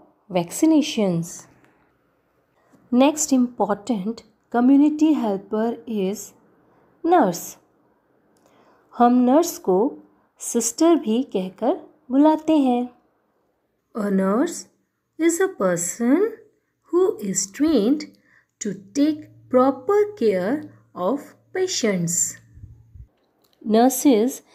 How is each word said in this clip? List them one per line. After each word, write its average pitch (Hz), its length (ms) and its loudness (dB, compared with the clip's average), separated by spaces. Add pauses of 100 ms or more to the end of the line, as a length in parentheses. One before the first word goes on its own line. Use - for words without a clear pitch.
(300)
vaccinations। 185 1160 -2 (1500)
Next 277 400 2
important 220 920 -2 (260)
community 294 640 4
helper 214 540 -4 (180)
is 208 460 -6 (720)
nurse। 302 400 2 (1500)
हम 240 140 4
नर्स 254 460 2
को 185 200 0 (600)
सिस्टर 320 580 0
भी 226 260 -2
कहकर 214 520 -4 (360)
बुलाते 311 480 2
हैं। 247 300 0 (1080)
A 208 160 -4
nurse 196 560 -2 (520)
is 330 220 0
a 381 80 2 (140)
person 233 640 0 (640)
who 359 120 2 (140)
is 196 280 -6 (120)
trained 285 460 2 (560)
to 202 140 -8 (240)
take 302 260 -2 (260)
proper 269 480 2 (220)
care 220 500 -2 (240)
of 214 260 -4 (340)
patients। 202 800 -4 (1300)
Nurses 240 800 2 (140)